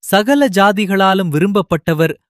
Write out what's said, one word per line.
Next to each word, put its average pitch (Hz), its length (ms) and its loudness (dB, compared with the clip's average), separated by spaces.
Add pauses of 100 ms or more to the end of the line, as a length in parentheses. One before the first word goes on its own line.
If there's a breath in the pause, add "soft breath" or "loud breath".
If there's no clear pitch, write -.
சகல 262 460 0
ஜாதிகளாலும் 196 840 0
விரும்பப்பட்டவர் 165 800 -2 (140)